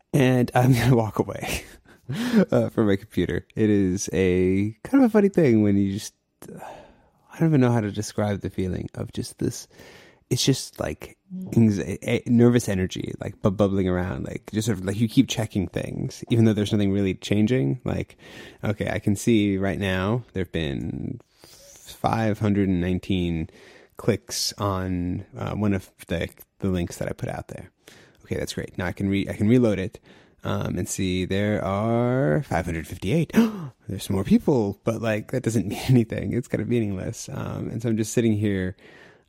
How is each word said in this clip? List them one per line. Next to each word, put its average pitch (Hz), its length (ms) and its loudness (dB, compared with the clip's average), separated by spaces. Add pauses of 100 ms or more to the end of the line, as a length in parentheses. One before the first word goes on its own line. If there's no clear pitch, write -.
(120)
and 127 420 4
I'm 127 180 6
gonna 120 240 4
walk 113 240 2
away, - 440 -6 (440)
<laughs> 220 420 0
uh, 117 200 2
from 110 180 2
my 98 80 4
computer. 90 580 -4
It 110 160 2
is 98 420 2
a 92 680 2
kind 269 220 4
of 240 40 6
a 214 40 -4
funny 202 160 6
thing 131 340 4
when 101 140 4
you 98 160 2
just, 104 220 -8 (380)
uh, - 60 -16 (760)
I - 40 -8
don't 165 100 2
even 147 140 4
know 123 100 4
how 120 80 2
to 104 100 -2
describe 104 520 -4
the 95 80 -4
feeling 92 440 -4
of - 180 -8
just - 260 -8
this. - 280 -4 (640)
It's - 160 0
just, - 340 0
like, - 380 -8 (360)
anxi-, 101 500 4
a-, 117 240 -2
nervous 120 420 6
energy, 92 520 -4
like, - 200 -10
bu-, 104 120 2
bubbling 98 360 2
around, 90 380 -2
like, - 260 -12
just 107 140 -2
sort 110 120 -2
of, 92 60 -8
like, 95 120 -4
you 113 120 0
keep 131 200 4
checking 107 380 -2
things, - 640 -6
even 113 160 4
though 110 80 6
there's 101 200 -2
nothing 101 200 2
really 98 220 0
changing. 127 720 0
Like, - 340 -6 (440)
okay, 104 280 -4
I - 80 -4
can 104 180 0
see 104 400 2
right 95 220 -2
now 98 460 -2 (100)
there've 92 180 -6
been 76 720 -6 (200)
five - 960 -4
hundred 101 300 2
and 90 140 0
nineteen 87 640 -2 (480)
clicks - 640 -4
on, 92 640 -2 (140)
uh, - 160 -6
one 101 180 0
of 92 180 -4 (180)
the, 85 200 -4 (300)
the 101 100 -2
links 87 300 -2
that - 100 -6
I - 40 -4
put - 180 -8
out - 180 -10
there. - 220 -16 (540)
Okay, - 120 -6
that's 73 160 -6
great. - 240 -10
Now 92 100 -4
I 85 60 -2
can 98 160 -4
re-, 98 200 0
I 98 60 -6
can 104 140 0
reload 113 300 4
it, 95 220 -8 (440)
um, 101 320 -4
and 92 120 -4
see 92 360 -2
there 101 400 -2
are 123 800 0
five - 240 -2
hundred 165 200 -6
fifty-eight. 143 500 -2
<gasps> 220 60 8 (460)
There's 101 160 -8
some 101 100 -4
more 98 100 -2
people, 131 600 2
but, 110 180 -4
like, 110 300 -4
that 127 100 -4
doesn't 110 240 0
<laughs> - 20 -6
mean - 200 -8
anything. 113 440 2
It's 120 160 -4
kind 113 140 -2
of 104 60 -6
meaningless. 104 600 -4
Um, 104 400 -8
and 117 140 -8
so 123 60 -4
I'm 113 80 0
just 110 160 -2
sitting 117 200 2
here, 98 440 0 (520)